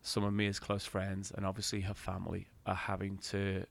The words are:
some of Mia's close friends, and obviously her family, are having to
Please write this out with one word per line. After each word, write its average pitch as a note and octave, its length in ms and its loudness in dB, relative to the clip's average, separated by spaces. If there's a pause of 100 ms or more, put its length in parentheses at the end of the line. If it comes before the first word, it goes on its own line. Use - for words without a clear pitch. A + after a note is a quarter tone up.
some - 220 2
of G2+ 80 4
Mia's G2+ 260 4
close G2+ 260 0
friends, G2 520 -2
and G2+ 80 -2
obviously G2+ 380 0
her G2 120 0
family, F#2 540 -4 (180)
are F#2+ 80 4
having G2 440 -2
to G2 520 0